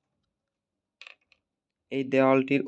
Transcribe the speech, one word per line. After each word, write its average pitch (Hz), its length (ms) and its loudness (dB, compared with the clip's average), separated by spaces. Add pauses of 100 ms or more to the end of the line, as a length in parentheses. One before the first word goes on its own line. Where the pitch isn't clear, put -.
(1900)
এই 135 140 -6
দেওয়ালটির 135 640 0